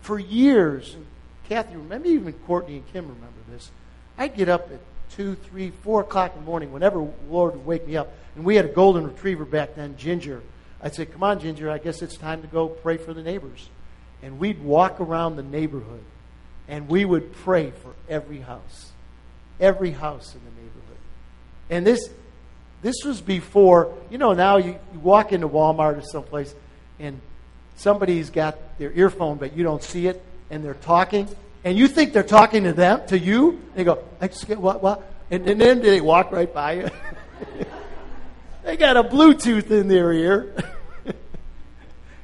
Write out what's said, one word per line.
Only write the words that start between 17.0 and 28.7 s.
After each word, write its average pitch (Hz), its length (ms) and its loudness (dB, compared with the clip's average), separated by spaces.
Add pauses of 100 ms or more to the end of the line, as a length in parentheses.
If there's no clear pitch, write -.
would 165 280 -2
pray 165 380 -2
for - 220 -20 (160)
every 147 300 -10
house, - 520 -18 (680)
every 190 320 2
house 143 440 -12
in - 60 -20
the 117 100 -20 (100)
neighborhood. 113 360 -20 (760)
And 175 160 2
this, 240 220 2 (720)
this 247 200 -4
was 254 180 -6
before, 180 720 6 (160)
you 247 80 -10
know, 240 140 4
now 196 240 4
you, 175 200 0 (160)
you 165 60 -16
walk 208 320 4
into 165 180 -2
Walmart 156 480 2
or 147 40 -12
someplace, 143 520 -10 (460)
and 143 200 -12 (580)
somebody's 185 520 0
got - 480 -4